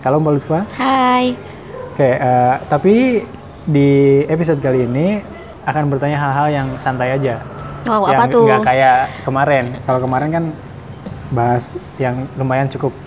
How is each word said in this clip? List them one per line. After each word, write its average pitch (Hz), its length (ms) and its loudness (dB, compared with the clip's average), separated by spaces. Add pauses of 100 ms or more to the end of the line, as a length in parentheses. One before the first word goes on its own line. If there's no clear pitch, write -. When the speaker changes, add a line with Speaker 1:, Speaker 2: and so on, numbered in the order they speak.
Speaker 1:
Halo, 147 160 2
Mbak 151 180 2
Lutfa. 165 220 -2 (160)
Speaker 2:
Hai. 254 560 2 (560)
Speaker 1:
Oke, 143 160 2
eh, 127 480 4 (160)
tapi 214 540 2 (420)
di 139 640 4
episode 160 320 0
kali 127 240 2
ini 165 320 0 (480)
akan 147 240 0
bertanya 143 320 -2
hal-hal 143 320 0
yang 135 140 -2 (180)
santai 127 320 -2
aja. 123 240 -2 (420)
Speaker 2:
Wow, 214 240 0
Speaker 1:
Yang 202 120 4
Speaker 2:
apa 240 100 4
tuh? 233 160 4
Speaker 1:
nggak - 160 4
kayak 131 360 4 (280)
kemarin. 135 380 2 (200)
Kalau 127 160 0
kemarin 131 300 -2
kan 165 140 -2 (920)
bahas 120 420 0 (220)
yang 127 400 -4
lumayan 135 320 0
cukup 127 240 -4 (120)